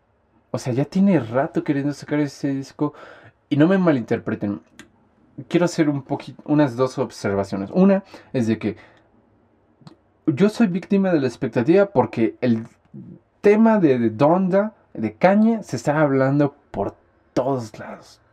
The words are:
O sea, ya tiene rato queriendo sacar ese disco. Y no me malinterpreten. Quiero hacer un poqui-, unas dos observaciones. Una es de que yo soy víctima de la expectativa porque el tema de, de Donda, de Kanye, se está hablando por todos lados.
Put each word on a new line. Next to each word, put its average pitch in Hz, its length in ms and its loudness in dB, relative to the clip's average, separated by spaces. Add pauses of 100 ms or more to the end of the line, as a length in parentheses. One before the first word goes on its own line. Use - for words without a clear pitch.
(500)
O - 80 -8
sea, 127 140 -6
ya 127 120 -2
tiene 190 360 2
rato 135 420 -2
queriendo 143 300 -2
sacar - 260 -6
ese 143 340 -4
disco. 139 400 -6 (600)
Y 147 40 0
no 147 100 6
me 190 120 2
malinterpreten. 113 840 -2 (880)
Quiero 170 160 2
hacer 165 240 0
un 143 160 -4
poqui-, - 400 -10
unas 147 320 0
dos 131 220 -2
observaciones. 98 760 -4
Una 190 320 2 (280)
es 123 140 -2
de 107 120 0
que 101 180 -6 (1500)
yo 165 220 0
soy 220 200 0
víctima 190 420 -2
de 165 100 2
la 131 60 -2
expectativa 131 600 0
porque 117 540 -2
el 117 280 -2 (720)
tema 214 400 4
de, 139 180 4
de 113 120 0
Donda, 185 640 2 (200)
de 107 200 -6
Kanye, 214 500 2
se - 100 -10
está 147 260 -2
hablando 139 540 0 (160)
por - 240 -6 (400)
todos 127 420 -4
lados. - 440 -20 (120)